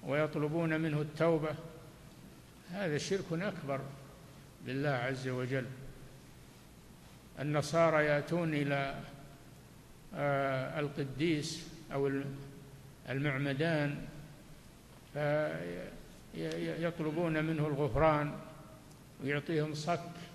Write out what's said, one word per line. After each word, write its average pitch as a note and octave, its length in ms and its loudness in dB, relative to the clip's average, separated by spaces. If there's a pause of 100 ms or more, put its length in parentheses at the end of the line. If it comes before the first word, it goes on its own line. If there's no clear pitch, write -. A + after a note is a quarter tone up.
ويطلبون D#3 760 2
منه D3+ 200 2
التوبة، D#3 540 4 (1160)
هذا F3 260 2
شرك F#3 340 0
أكبر D#3+ 480 0 (880)
بالله C3+ 240 2
عز C3 380 2
وجل. B2+ 380 0 (1700)
النصارى D3+ 680 6
يأتون D3+ 480 4
إلى، C#3 460 2 (1160)
آه، C#3 640 2
القديس C#3+ 880 0 (260)
أو C#3 140 4
الم-، C#3 280 0 (760)
المعمدان C#3+ 960 2 (2250)
فيطلبون D#3+ 1120 0
منه D#3+ 240 2
الغفران D3 680 6 (880)
ويعطيهم D3 500 2
صك E3+ 360 0 (260)